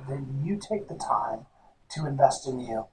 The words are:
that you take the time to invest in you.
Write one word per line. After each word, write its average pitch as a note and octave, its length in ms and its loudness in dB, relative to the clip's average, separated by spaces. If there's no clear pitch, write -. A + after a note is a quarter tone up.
that C#3 160 -2
you G3 120 2
take G3+ 320 -4
the - 60 -8
time - 540 0
to D#3 120 -2
invest C#3 420 4
in B2+ 120 -2
you. A2+ 340 -2